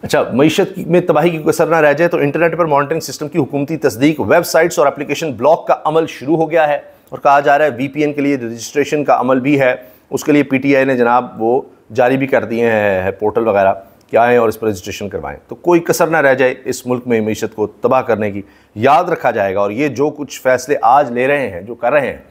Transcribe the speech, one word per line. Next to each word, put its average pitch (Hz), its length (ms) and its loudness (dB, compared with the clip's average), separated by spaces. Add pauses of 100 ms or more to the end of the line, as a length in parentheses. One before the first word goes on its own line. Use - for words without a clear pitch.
अच्छा, 143 300 0
मईशत 156 420 2
की, - 100 -10
में 175 200 2
तबाही 165 260 2
की 165 60 -6
कोई 156 140 -2
असर 156 180 2
ना 165 100 2
रह 147 140 4
जाए 165 140 0
तो 170 120 0
इंटरनेट 160 380 0
पर 170 80 0
मॉनिटरिंग 147 360 0
सिस्टम 147 260 -10
की 139 100 -6
हुकूमती 143 400 -2
तस्दीक, 143 420 0
वेबसाइट्स 160 600 2
और 147 80 4
एप्लीकेशन 139 440 -4
ब्लॉक 139 360 0
का 165 60 2
अमल 156 320 0
शुरू 151 300 -4
हो 160 120 0
गया 160 180 0
है 147 280 -4 (200)
और - 60 -10
कहा 143 200 4
जा 143 160 2
रहा 151 120 2
है 131 60 -2
वीपीएन 139 400 -4
के 143 80 -4
लिए 139 140 0
रजिस्ट्रेशन 127 680 -4
का 135 100 2
अमल 127 260 2
भी 139 180 0
है। 127 300 0 (240)
उसके - 200 -4
लिए 147 120 4
पीटीआई 135 420 2
ने 135 100 0
जनाब 120 420 0
वो 113 340 -2 (200)
जारी 127 260 2
भी 135 100 -2
कर 127 180 0
दिए 117 240 0
हैं, 101 340 0
है 95 80 -2
पोर्टल 107 300 -2
वगैरह 98 420 2 (280)
कि - 60 2
आएँ 120 200 4
और 113 120 4
इस 107 80 -6
पर 110 100 -4
रजिस्ट्रेशन 101 400 -8
करवाएँ। 76 300 -10 (120)
तो 127 60 -12
कोई 175 240 2
कसर 165 300 0
ना 165 100 0
रह 139 140 4
जाए 127 320 0
इस 127 220 -6
मुल्क 123 200 -2
में 113 140 0
मईशत 107 340 -4
को 104 120 -2
तबाह 127 340 0
करने 107 300 -2
की, 98 120 -12 (340)
याद 147 320 2
रखा 147 220 0
जाएगा। 98 300 -2
और 101 100 0
ये 139 180 -2
जो 135 200 -2
कुछ 147 320 -14
फैसले 127 340 0
आज 127 360 2
ले 123 160 0
रहे 139 200 0
हैं, 92 180 -10
जो 117 100 -12
कर 120 160 -2
रहे 143 160 2
हैं 73 240 -10